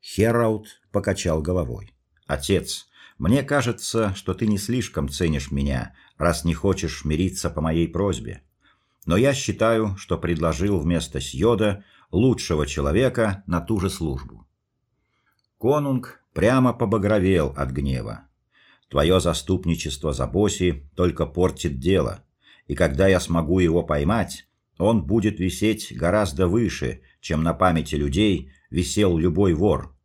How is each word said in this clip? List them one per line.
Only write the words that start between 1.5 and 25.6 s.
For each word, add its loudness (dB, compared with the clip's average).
"Отец, -2
мне 2
кажется, -2
что -6
ты -2
не 2
слишком -4
ценишь -2
меня, -4
раз 0
не 2
хочешь -2
мириться -2
по -6
моей 0
просьбе. -4
Но 2
я 4
считаю, 0
что -6
предложил 0
вместо -2
Сьода 0
лучшего 2
человека 0
на -2
ту -2
же 0
службу". -8
Конунг -2
прямо 4
побагровел 2
от -4
гнева. -4
"Твоё 4
заступничество -2
за -2
Боси 0
только 0
портит -2
дело, 0
и -4
когда 2
я 4
смогу 0
его 4
поймать, -2
он 2
будет 0
висеть -2